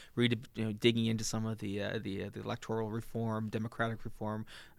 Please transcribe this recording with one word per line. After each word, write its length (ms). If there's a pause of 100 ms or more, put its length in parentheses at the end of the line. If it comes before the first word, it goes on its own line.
(140)
Redi-, 240 (160)
you 120
know, 80
digging 340
into 160
some 240
of 100
the, 240
uh, 220
the, 220
uh, 60
the 100
electoral 500
reform, 580
democratic 560
reform, 400 (340)